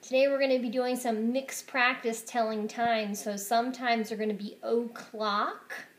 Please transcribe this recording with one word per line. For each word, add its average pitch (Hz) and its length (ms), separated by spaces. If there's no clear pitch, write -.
Today 262 260
we're 277 120
gonna 262 180
be 240 120
doing 247 260
some 233 360
mixed 269 340
practice 247 560
telling 220 460
time. 220 460
So 202 220
sometimes 233 720
they're 214 100
gonna 214 160
be 202 280
o'clock 226 1120